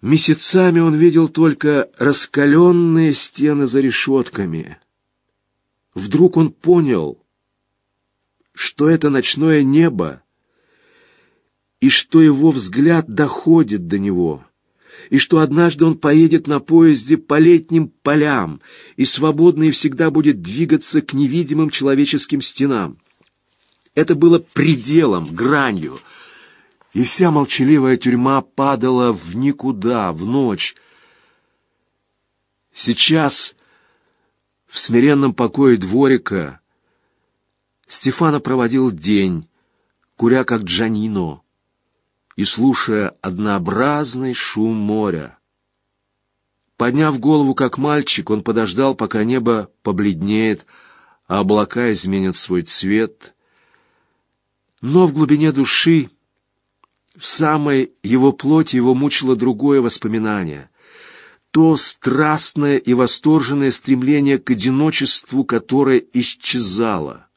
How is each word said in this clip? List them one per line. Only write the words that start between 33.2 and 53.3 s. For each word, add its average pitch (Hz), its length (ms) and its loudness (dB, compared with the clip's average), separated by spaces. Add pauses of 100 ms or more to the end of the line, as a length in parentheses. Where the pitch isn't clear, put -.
в - 120 -8
смиренном 135 560 2
покое 127 420 2
дворика, 98 840 -2 (1300)
Стефано 147 540 -2
проводил 127 500 0
день, 90 560 -2 (720)
куря 123 280 2
как 113 180 -4
Джанино 101 800 -4 (920)
и - 100 -4
слушая 110 640 -2 (100)
однообразный 120 1120 -4
шум 113 420 -4
моря. 104 640 -6 (1400)
Подняв 135 420 -2
голову 139 340 0
как 131 220 -4
мальчик, 143 540 -4
он 107 120 -2
подождал, 113 520 -2
пока 107 280 -4
небо 117 480 -2 (120)
побледнеет, 104 840 -2 (640)
а 98 140 -2
облака 107 520 0
изменят 95 440 -4
свой 90 260 -4
цвет. 104 720 -4 (1500)